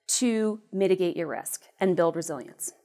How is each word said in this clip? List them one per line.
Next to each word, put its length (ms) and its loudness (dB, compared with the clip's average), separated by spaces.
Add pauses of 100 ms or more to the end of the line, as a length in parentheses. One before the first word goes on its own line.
(200)
to 420 2 (100)
mitigate 460 2
your 100 -4
risk 360 -8 (160)
and 160 4
build 200 2
resilience? 580 -10 (120)